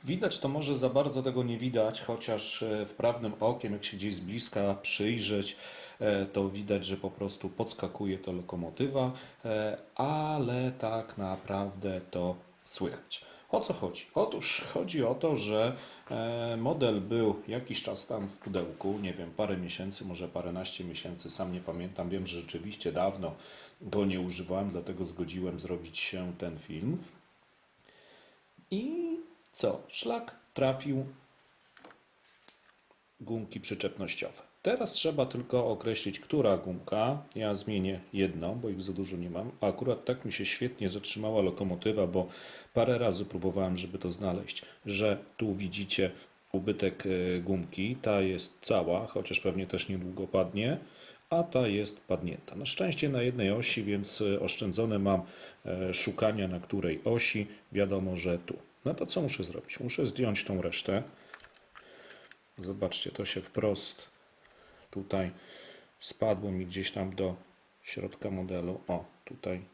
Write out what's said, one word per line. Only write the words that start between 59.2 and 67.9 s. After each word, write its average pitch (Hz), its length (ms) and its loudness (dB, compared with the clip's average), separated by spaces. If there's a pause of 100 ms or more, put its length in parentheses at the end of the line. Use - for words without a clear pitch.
muszę 131 220 0
zrobić? - 360 -8
Muszę 127 260 0
zdjąć 113 380 2
tą 95 180 0
resztę. 98 420 0 (1500)
Zobaczcie, 95 540 0
to 101 140 -4
się 95 160 0
wprost - 640 0 (840)
tutaj 95 400 0 (680)
spadło 101 520 0
mi 92 140 -2
gdzieś 92 260 -2
tam 95 240 -2
do 92 200 0 (480)
środka - 480 -6